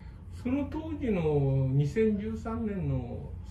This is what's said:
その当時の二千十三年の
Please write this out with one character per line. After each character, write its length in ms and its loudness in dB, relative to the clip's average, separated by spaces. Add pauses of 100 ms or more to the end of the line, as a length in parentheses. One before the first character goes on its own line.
(440)
そ 60 -2
の 200 0
当 240 -4
時 180 -2
の 600 4
二 160 4
千 320 4
十 160 -4
三 320 -2
年 220 -2
の 420 -4 (200)